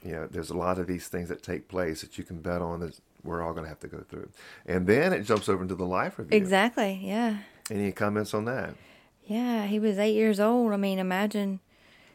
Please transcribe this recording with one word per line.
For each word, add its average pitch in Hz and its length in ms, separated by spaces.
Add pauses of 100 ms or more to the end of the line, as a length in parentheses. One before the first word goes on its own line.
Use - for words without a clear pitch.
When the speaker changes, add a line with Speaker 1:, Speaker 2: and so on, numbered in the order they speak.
Speaker 1:
You 92 80
know, 80 180
there's 80 200
a 82 60
lot 90 220
of 87 80
these 87 220
things 87 200
that - 140
take 85 260
place 87 340
that - 160
you 95 60
can 87 160
bet 87 220
on 85 180
that 82 200 (240)
we're 82 180
all 82 100
gonna 80 160
have 76 120
to - 80
go 78 200
through. - 200 (360)
And 90 220
then 147 260
it 104 120
jumps 104 240
over 95 140
into 92 120
the 90 120
life 107 320
review. 214 200
Speaker 2:
Exactly, 196 640
yeah. 214 360 (320)
Speaker 1:
Any 101 220
comments 104 400
on 107 120
that? 110 300 (520)
Speaker 2:
Yeah, 226 400
he 208 140
was 208 180
eight 214 160
years 214 260
old. 226 320
I 202 40
mean, 196 220
imagine, 196 600 (540)